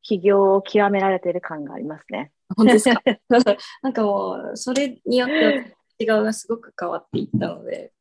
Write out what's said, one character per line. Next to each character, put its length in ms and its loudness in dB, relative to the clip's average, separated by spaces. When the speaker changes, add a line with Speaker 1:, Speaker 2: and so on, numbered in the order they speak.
Speaker 1:
起 180 -2
業 340 4
を 80 2
極 280 2
め 80 0
ら 120 0
れ 100 -2
て 120 -4
る 80 -4
感 240 -12
が 100 -14
あ 40 -12
り 60 -10
ま 140 -10
す 120 -20
ね。 220 -10
Speaker 2:
本 100 6
当 60 8
で 60 8
す 140 4
か？ 120 0
<laughs> 240 0
Speaker 1:
<laughs> 540 2
Speaker 2:
な 80 -4
ん 20 -8
か 100 -2
も 520 -4
う、 20 -14
そ 160 -8
れ 340 -4
に 120 0
よ 80 0
っ 20 -6
て 480 0
違 40 -4
う 60 0
が 80 -2
す 160 -12
ご 100 -6
く 200 -20
変 100 -8
わ 100 -8
っ 120 -16
て 80 -4
い 160 -6
っ 40 2
た 100 -2
の 160 -12
で。 360 -12